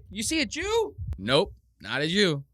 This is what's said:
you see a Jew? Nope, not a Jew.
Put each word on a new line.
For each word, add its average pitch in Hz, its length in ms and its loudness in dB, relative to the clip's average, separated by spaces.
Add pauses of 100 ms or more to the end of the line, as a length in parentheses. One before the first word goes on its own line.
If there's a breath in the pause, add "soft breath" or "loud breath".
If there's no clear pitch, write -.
you 196 140 -8
see 320 180 0
a 285 40 0
Jew? 403 500 -2 (220)
Nope, 165 360 2 (280)
not 110 200 -4
a 151 60 0
Jew. 165 460 2